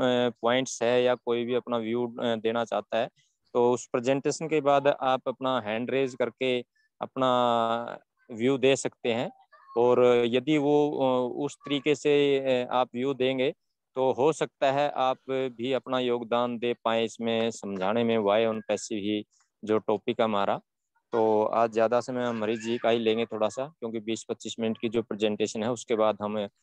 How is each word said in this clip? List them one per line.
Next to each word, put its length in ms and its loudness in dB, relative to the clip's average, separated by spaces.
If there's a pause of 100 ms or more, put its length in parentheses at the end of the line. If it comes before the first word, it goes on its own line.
(420)
पॉइंट्स 400 0
है 200 4
या 120 2
कोई 300 -2
भी 100 -2
अपना 220 -2
व्यू, 300 -2
अ, 300 -4
देना 280 -2
चाहता 340 -4
है, 100 -2 (460)
तो 180 4
उस 200 -2
प्रेजेंटेशन 560 -2
के 120 2
बाद 280 2
आप 400 0
अपना 320 -2
हैंड 300 -4
रेज 240 -2
करके 460 -2 (400)
अपना 1000 0 (340)
व्यू 260 0
दे 180 4
सकते 360 -4
हैं। 180 -2 (460)
और 500 6
यदि 320 0
वो, 320 2
अ, 420 0 (120)
उस 120 -8
तरीके 380 -2
से, 440 2
अ, 320 0
आप 240 2
व्यू 200 -2
देंगे, 400 0 (400)
तो 180 2
हो 200 2
सकता 400 -2
है 180 0
आप 280 -2 (120)
भी 420 -4
अपना 260 -2
योगदान 600 0
दे 160 -2 (100)
पाएं 200 2
इसमें 460 -2
समझाने 540 -2
में, 140 2
why 280 4
on 100 -2
passive 360 -6
ही 340 -2 (380)
जो 140 2
टॉपिक 420 -2
है 40 2
हमारा। 360 0 (520)
तो 320 4
आज 280 0
ज़्यादा 280 2
समय 240 -4
हम 180 -4
हरीश 180 -2
जी 180 -2
का 120 0
ही 80 2
लेंगे 280 0
थोड़ा 220 -2
सा, 180 -6
क्योंकि 340 -8
बीस 280 -6
पच्चीस 320 -8
मिनट 180 -2
की 100 -4
जो 140 -2
प्रेजेंटेशन 600 -2
है, 100 -2
उसके 220 -6
बाद 280 2
हम 240 -4 (160)